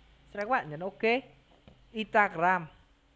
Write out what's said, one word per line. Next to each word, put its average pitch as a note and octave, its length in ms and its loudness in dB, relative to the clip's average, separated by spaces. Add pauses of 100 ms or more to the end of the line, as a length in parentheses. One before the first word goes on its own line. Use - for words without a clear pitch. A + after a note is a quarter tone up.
(280)
Sau - 100 -16
đấy G3+ 80 -6
các A#3 60 -6
bạn D#3 180 -2
nhấn D3+ 100 -10
OK. A3+ 420 0 (680)
Instagram. F#3 760 2 (480)